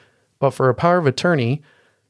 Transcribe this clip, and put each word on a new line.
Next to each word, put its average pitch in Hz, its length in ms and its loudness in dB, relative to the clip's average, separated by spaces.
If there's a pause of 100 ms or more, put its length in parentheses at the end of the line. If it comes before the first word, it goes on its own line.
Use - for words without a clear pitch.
(400)
But 135 100 0
for 131 180 0
a 120 60 2
power 175 240 0
of 165 80 -2
attorney, 139 560 -2 (480)